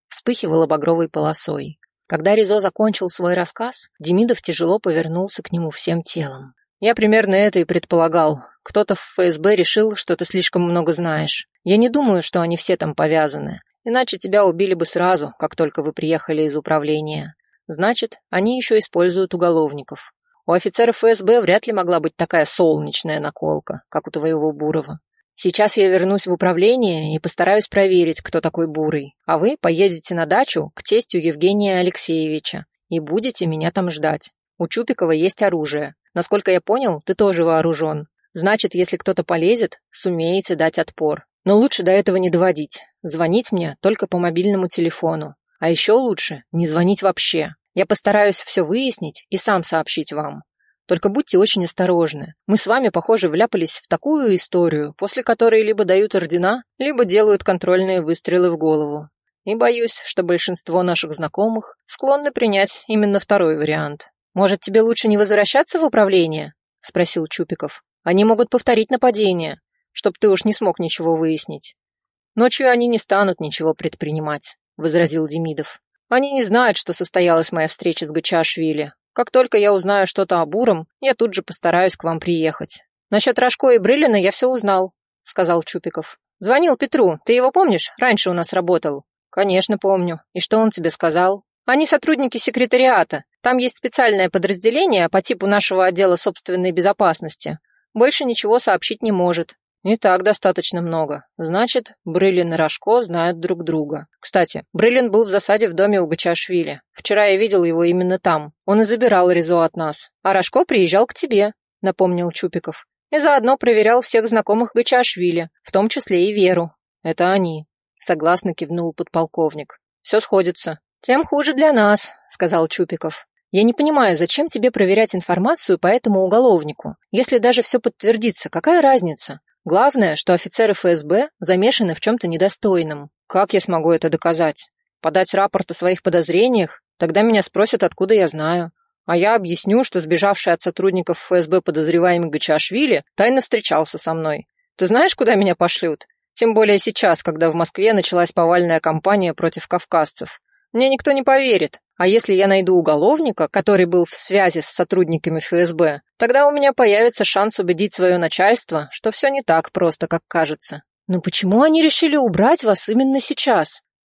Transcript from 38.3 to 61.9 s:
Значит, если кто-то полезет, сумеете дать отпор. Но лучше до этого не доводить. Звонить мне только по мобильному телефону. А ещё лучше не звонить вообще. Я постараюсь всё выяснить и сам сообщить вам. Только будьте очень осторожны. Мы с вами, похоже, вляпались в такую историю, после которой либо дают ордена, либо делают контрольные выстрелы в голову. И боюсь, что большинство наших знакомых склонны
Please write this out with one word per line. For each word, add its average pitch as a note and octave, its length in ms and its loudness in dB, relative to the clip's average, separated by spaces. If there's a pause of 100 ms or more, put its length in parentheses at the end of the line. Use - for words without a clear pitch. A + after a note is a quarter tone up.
Значит, G3 420 -2
если F3+ 220 -2
кто-то F3+ 260 -2
полезет, F3+ 560 0 (100)
сумеете F3 640 -4
дать D#3+ 240 -2
отпор. D#3 460 -4 (200)
Но G3 120 4
лучше A#3 260 2
до F#3 80 2
этого G3 260 2
не F#3 120 0
доводить. E3+ 520 0 (200)
Звонить E3 500 -2
мне E3 300 -4
только G#3 260 -2
по F3+ 100 -4
мобильному F3+ 500 0
телефону. E3 680 -4 (260)
А D#3+ 80 0
ещё F#3 260 2
лучше A3 560 -2
не E3+ 160 -2
звонить F3 360 0
вообще. E3+ 520 -2 (180)
Я F3+ 120 0
постараюсь G#3 560 2
всё - 240 -2
выяснить G3+ 640 -6
и F#3+ 80 -4
сам F#3 260 0
сообщить - 480 -4
вам. D3 320 -10 (440)
Только F#3 200 0
будьте G3+ 300 0
очень G3 260 2
осторожны. E3 720 -2 (140)
Мы G#3 100 2
с - 100 -2
вами, A#3+ 220 0
похоже, F#3 400 0
вляпались E3+ 480 -2
в - 100 -16
такую C#4 480 0
историю, D#3 640 -2
после G3+ 260 -6
которой A3+ 400 2
либо G#3 220 0
дают G3 300 2
ордена, F3+ 480 -2 (160)
либо C4 260 0
делают G3+ 380 2
контрольные F#3 580 0
выстрелы E3+ 500 0
в E3 60 -4
голову. D3+ 500 -2 (380)
И G#3 100 -4
боюсь, A#3 480 0
что - 200 -4
большинство F3 600 -2
наших E3+ 300 -2
знакомых G3+ 720 -4
склонны C#4+ 460 -2